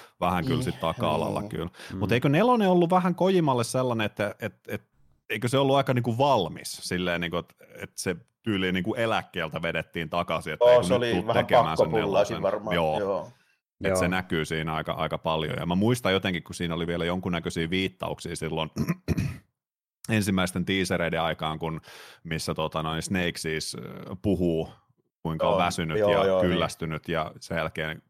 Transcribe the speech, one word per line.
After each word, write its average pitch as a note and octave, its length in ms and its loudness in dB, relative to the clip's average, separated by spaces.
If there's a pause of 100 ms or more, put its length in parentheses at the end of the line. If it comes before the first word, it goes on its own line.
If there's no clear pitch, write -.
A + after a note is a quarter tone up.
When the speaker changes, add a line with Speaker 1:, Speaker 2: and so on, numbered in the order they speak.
(200)
Speaker 1:
vähän F2 240 0
kyllä E2 120 0
Speaker 2:
Niin, - 80 0
Speaker 1:
sit - 160 -6
taka-alalla D#2+ 600 -2
Speaker 2:
niin. G2+ 100 -8
Speaker 1:
kyllä. E2 200 -6 (240)
Speaker 3:
Mm. F#2+ 60 -6
Speaker 1:
Mut G2 120 0
eikö B2+ 180 2
nelonen G#3+ 400 4
ollut F3 200 6
vähän F3+ 260 2
Kojimalle E3+ 480 2
sellainen, A#2+ 420 0
että, G2+ 340 -2
et, A2 140 -6 (140)
et, G#2+ 140 -6 (480)
eikö A#2 180 -2
se B2+ 100 2
ollut C3+ 180 4
aika C#3 180 4
niinku A#2+ 240 0
valmis G#2 640 2
silleen, F2+ 400 -2
niinku, F2 160 -2
et, - 180 -8 (200)
et - 200 -12
se F2+ 200 -4 (280)
tyyliin F#2+ 300 2
niinku F#2 220 0
eläkkeeltä F2 640 -2
vedettiin E2 480 -4
takaisin, E2+ 440 -2
että D#2 120 2
Speaker 2:
Joo, B2 60 10
Speaker 1:
ei B2 60 10
kun A#2+ 80 4
Speaker 2:
se F2+ 80 2
Speaker 1:
nyt B2 40 4
Speaker 2:
oli A#2 160 0
Speaker 1:
tuu - 140 0
Speaker 2:
vähän G#2+ 180 2
Speaker 1:
tekemään D#2+ 320 4
sen A2 80 6
Speaker 2:
pakkopullaisin G2 480 2
Speaker 1:
nelosen? G2 180 -2
Speaker 2:
varmaan, G#2 240 -2
Speaker 1:
Joo. D#2+ 240 0
Speaker 2:
joo. G2 320 -4 (520)
Speaker 1:
Et F#2 140 2
se F#2 80 4
Speaker 3:
Joo. F2 60 2
Speaker 1:
näkyy F2+ 340 -2
siinä D#2+ 280 -2
aika, D#2 200 -4
aika D#2+ 240 -2
paljon. D#2+ 420 -2
Ja D#2 60 -6
mä F2 100 0
muistan G#2 380 2
jotenkin, F#2 300 0
kun - 120 -12
siinä E2+ 200 -4
oli E2+ 120 -2
vielä E2+ 180 -2
jonkunnäköisiä F2 640 -2
viittauksia E2+ 640 -4
silloin D#2+ 400 -4
<clears throat> - 500 -2 (840)
ensimmäisten F#2+ 560 0
teasereiden F2 560 0
aikaan, D#2+ 380 -4
kun, D#2+ 220 -6 (420)
missä, D#2+ 300 -4
tota D#2 300 -4
noin, D#2+ 180 -4
Snake F2+ 360 -2
siis, D#2+ 380 -6
ö, A#1+ 40 -12 (420)
puhuu, F2 480 0 (540)
kuinka E2 240 -2
on E2+ 60 4
Speaker 2:
Joo, E2 60 2
Speaker 1:
väsynyt E2+ 400 0
Speaker 2:
joo, G#2 120 4
Speaker 1:
ja G2+ 140 4
Speaker 2:
joo, F#2+ 160 4
niin. F2+ 100 4
Speaker 1:
kyllästynyt, D#2+ 580 -4
ja D#2+ 300 -2
sen - 180 -6
jälkeen D#2+ 520 -4